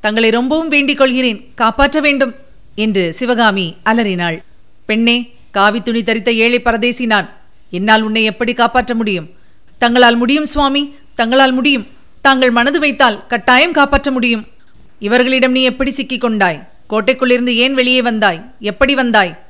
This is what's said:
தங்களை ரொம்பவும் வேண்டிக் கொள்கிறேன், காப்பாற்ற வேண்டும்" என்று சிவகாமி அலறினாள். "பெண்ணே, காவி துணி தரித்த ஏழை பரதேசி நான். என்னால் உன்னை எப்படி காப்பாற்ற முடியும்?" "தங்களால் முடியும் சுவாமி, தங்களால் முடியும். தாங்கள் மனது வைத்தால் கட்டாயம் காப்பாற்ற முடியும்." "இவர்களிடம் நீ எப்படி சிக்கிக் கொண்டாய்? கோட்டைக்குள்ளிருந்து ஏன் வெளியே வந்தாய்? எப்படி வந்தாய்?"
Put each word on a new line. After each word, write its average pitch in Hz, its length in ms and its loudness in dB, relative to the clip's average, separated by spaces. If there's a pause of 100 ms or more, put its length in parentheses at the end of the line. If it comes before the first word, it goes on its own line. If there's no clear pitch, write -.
தங்களை 220 300 0
ரொம்பவும் 269 380 -2
வேண்டிக் 285 300 0
கொள்கிறேன், 254 560 -2
காப்பாற்ற 277 460 0
வேண்டும்" 277 340 0 (400)
என்று 196 380 -2
சிவகாமி 214 720 -2
அலறினாள். 185 580 -2 (420)
"பெண்ணே, 233 500 -2 (160)
காவி 208 320 0
துணி 233 200 -2
தரித்த 220 320 -2
ஏழை 233 260 0
பரதேசி 240 460 -2
நான். 208 300 -2 (340)
என்னால் 220 320 2
உன்னை 220 220 0
எப்படி 220 280 -2
காப்பாற்ற 240 420 0
முடியும்?" 202 360 -4 (480)
"தங்களால் 240 380 4
முடியும் 277 300 0
சுவாமி, 285 480 -2 (200)
தங்களால் 262 380 2
முடியும். 254 340 0 (340)
தாங்கள் 262 300 2
மனது 254 300 0
வைத்தால் 254 460 0
கட்டாயம் 262 460 2
காப்பாற்ற 277 380 0
முடியும்." 240 360 -2 (520)
"இவர்களிடம் 254 540 0
நீ 262 100 2
எப்படி 254 280 -2
சிக்கிக் 269 300 -6
கொண்டாய்? 196 480 -2 (220)
கோட்டைக்குள்ளிருந்து 247 580 0
ஏன் 247 260 0
வெளியே 254 280 2
வந்தாய்? 214 420 0 (160)
எப்படி 220 340 0
வந்தாய்?" 220 440 0 (120)